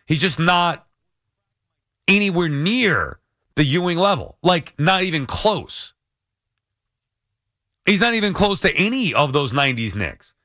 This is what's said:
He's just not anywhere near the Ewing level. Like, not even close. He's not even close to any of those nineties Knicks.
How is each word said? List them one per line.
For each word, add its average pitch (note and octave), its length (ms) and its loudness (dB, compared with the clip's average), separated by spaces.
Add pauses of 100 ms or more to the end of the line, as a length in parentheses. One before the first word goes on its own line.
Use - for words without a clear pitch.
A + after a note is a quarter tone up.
He's D3+ 140 0
just F3+ 180 0
not F3 480 0 (1200)
anywhere F#3+ 420 2
near D3+ 720 -2 (380)
the D3+ 80 2
Ewing E3+ 340 0
level. F#3 460 0
Like, F3 340 0
not F#3 240 2
even D#3+ 240 -4
close. - 680 -4 (1900)
He's G3 160 2
not A#3 140 2
even G#3 200 0
close G3+ 260 0
to F3+ 120 2
any G#3+ 400 0
of C3+ 200 2
those C#3 200 0
nineties A#2+ 440 -2
Knicks. - 380 -8 (100)